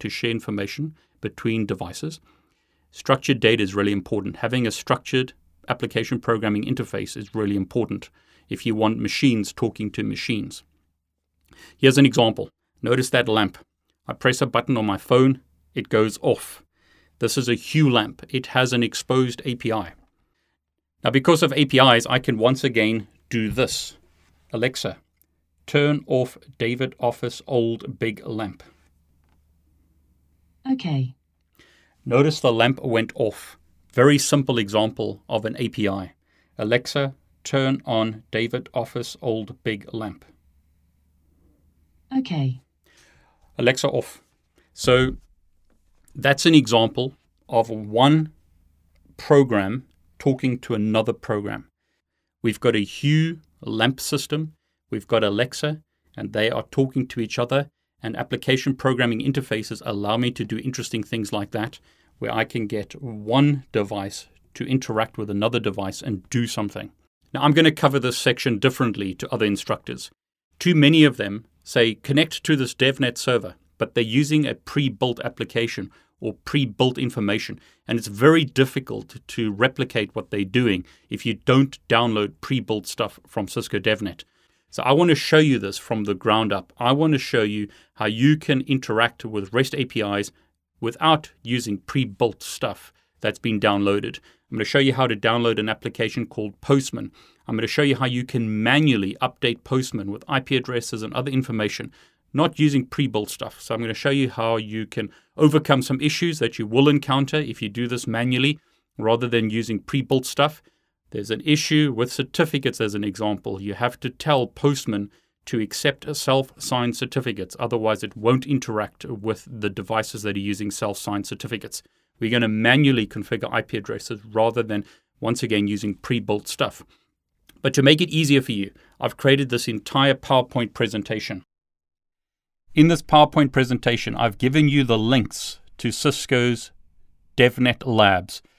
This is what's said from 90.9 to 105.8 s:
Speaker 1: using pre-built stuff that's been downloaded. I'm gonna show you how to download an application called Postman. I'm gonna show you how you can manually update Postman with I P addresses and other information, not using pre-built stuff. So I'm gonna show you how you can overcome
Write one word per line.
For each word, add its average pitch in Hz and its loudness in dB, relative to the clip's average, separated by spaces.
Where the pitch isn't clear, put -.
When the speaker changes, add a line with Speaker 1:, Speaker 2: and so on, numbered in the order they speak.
Speaker 1:
using 117 -4
pre-built 117 -2
stuff - -10
that's 104 -4
been 110 -2
downloaded. 101 0
I'm 127 -8
gonna 113 -2
show - 0
you 135 4
how 127 2
to 117 0
download 113 0
an 107 -2
application 113 -4
called 107 -10
Postman. 135 -2
I'm 113 -4
gonna 113 -2
show - 0
you 139 4
how 131 0
you 123 -2
can 110 -2
manually 120 2
update 123 -4
Postman 127 -4
with 104 -12
I 139 0
P 131 -2
addresses 120 -4
and 110 -8
other 131 -4
information, 120 -4
not 139 -2
using 139 2
pre-built 110 -4
stuff. - -12
So - -8
I'm 110 -6
gonna 113 -6
show - -2
you 139 0
how 113 -2
you 110 -6
can 107 -8
overcome 151 4